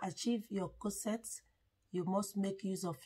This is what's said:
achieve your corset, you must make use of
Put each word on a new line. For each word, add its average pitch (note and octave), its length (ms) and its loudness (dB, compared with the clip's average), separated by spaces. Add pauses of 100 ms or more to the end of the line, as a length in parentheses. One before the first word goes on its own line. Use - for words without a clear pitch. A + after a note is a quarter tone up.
achieve G#3+ 460 2
your G3 180 0 (100)
corset, G#3+ 480 -2 (640)
you F3+ 140 0
must G3 320 2
make G3 260 2
use F#3 220 0
of E3+ 220 -2